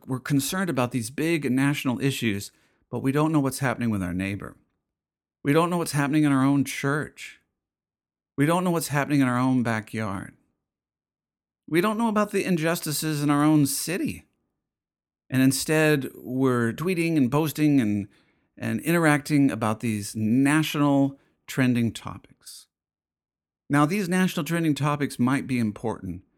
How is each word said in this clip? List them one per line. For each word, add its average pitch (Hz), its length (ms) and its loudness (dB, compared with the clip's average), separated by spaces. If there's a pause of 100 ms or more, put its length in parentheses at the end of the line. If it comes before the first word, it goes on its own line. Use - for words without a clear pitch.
we're 127 120 -4
concerned 170 500 -2
about 127 220 0
these 117 200 -4
big 147 400 -2
national 135 500 0
issues, 117 500 -2 (380)
but 123 100 -6
we 131 120 -2
don't 151 220 2
know 151 80 4
what's 131 180 -2
happening 117 320 -2
with 101 100 -2
our 87 120 -4
neighbor. 95 420 -6 (880)
We 143 100 2
don't 170 160 4
know 180 80 -2
what's 165 140 -4
happening 147 320 2
in 147 80 4
our 135 140 4
own 139 180 4
church. - 720 -6 (1040)
We 139 80 2
don't 170 180 2
know 180 80 2
what's 165 160 -2
happening 143 320 0
in 131 80 4
our 123 100 0
own 127 260 2
backyard. 110 720 -6 (1300)
We 160 140 0
don't 214 160 0
know 233 100 0
about 208 240 0
the 202 140 -2
injustices 160 760 -2
in 147 80 0
our 143 140 4
own 151 220 6
city. 156 600 -4 (1040)
And 127 120 0
instead, 151 760 2
we're 123 560 0
tweeting 165 460 -2
and 127 120 4
posting 147 520 2
and, 104 260 0 (500)
and 113 220 -4
interacting 147 720 2
about 110 300 -2
these 107 340 -4
national 139 1040 2 (280)
trending 120 440 0
topics. - 760 -16 (1000)
Now, 147 160 4
these 185 220 -2
national 180 380 0
trending 165 280 0
topics 143 460 -2
might 127 260 0
be 131 140 -2
important, 101 600 -4 (160)